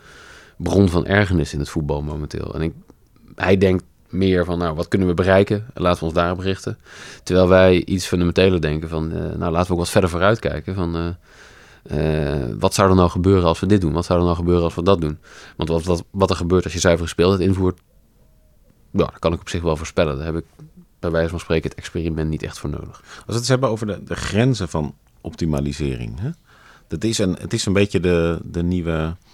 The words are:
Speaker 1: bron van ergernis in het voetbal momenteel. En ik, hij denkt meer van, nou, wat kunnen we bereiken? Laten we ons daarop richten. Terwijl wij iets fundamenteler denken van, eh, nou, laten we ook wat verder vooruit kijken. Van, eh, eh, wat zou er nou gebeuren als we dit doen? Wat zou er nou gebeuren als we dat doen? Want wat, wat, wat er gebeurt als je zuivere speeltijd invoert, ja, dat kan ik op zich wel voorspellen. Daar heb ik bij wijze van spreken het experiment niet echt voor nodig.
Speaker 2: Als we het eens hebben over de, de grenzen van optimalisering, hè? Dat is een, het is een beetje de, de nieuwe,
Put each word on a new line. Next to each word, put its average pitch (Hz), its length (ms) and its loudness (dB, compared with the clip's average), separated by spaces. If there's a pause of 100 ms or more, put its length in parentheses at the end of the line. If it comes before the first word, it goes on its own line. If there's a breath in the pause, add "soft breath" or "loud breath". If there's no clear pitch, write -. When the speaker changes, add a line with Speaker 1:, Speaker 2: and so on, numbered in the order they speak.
(580 loud breath)
Speaker 1:
bron 87 320 2
van 85 160 0
ergernis 92 480 0
in 73 60 -6
het 71 100 -6
voetbal 73 320 -4
momenteel. 73 540 -8
En 80 60 -6
ik, 82 120 -4 (600)
hij 95 220 2
denkt 92 260 2 (260)
meer 92 360 2
van, 87 140 -4
nou, 82 160 -2
wat 85 120 -4
kunnen 95 200 2
we 90 60 2
bereiken? 98 600 2
Laten 90 260 0
we - 60 -6
ons 82 80 -4
daarop 87 260 0
richten. 95 380 -6 (460 loud breath)
Terwijl 90 240 4
wij 92 380 6
iets 92 200 -2
fundamenteler 90 560 2
denken 78 280 -2
van, 80 220 -4
eh, 82 60 -6 (200)
nou, 85 140 -4
laten 87 160 0
we 92 60 -2
ook 85 60 -2
wat 87 100 -2
verder 92 200 2
vooruit 92 300 2
kijken. 76 360 -6
Van, 85 200 -4
eh, 82 120 -2 (1400 loud breath)
eh, 57 160 -6
wat 95 140 0
zou 98 160 4
er 92 60 6
nou 90 140 6
gebeuren 90 380 2
als 82 120 2
we - 60 -2
dit 95 160 4
doen? 76 120 0
Wat 85 120 -2
zou 87 140 2
er 87 60 4
nou 85 120 2
gebeuren 87 260 2
als 82 120 -2
we 85 80 -4
dat 92 180 4
doen? 78 160 -4 (380 loud breath)
Want 80 140 -6
wat, 82 140 0
wat, 87 280 -2
wat 98 180 2
er 95 60 2
gebeurt 87 280 2
als 80 100 -6
je 90 60 -4
zuivere 85 300 2
speeltijd 92 380 2
invoert, 92 320 0 (1120)
ja, 90 140 2
dat - 140 -14
kan 82 140 0
ik 87 60 -4
op - 100 -16
zich 87 120 -4
wel 82 160 0
voorspellen. 80 400 -2
Daar 76 80 -8
heb 80 100 -4
ik 82 100 -6 (540)
bij 87 120 -4
wijze 82 180 0
van 82 100 -6
spreken 80 300 -2
het - 100 -14
experiment 80 500 -4
niet 78 140 -4
echt - 160 -12
voor - 100 -8
nodig. 69 180 -10 (160)
Speaker 2:
Als - 0 - (220 loud breath)
we 98 60 -10
het 104 40 -4
eens 117 120 -4
hebben 127 220 2
over 110 180 -4
de, 98 160 -8
de - 120 -8
grenzen 107 540 0
van 73 260 -4 (260)
optimalisering, 69 1000 -4
hè? 120 100 -6 (580 soft breath)
Dat - 160 -8
is 110 140 -2
een, 92 220 0
het 90 140 -8
is 113 120 -4
een 98 80 0
beetje 101 260 2
de, 85 440 2
de 85 200 -6
nieuwe, 85 520 -2 (180 soft breath)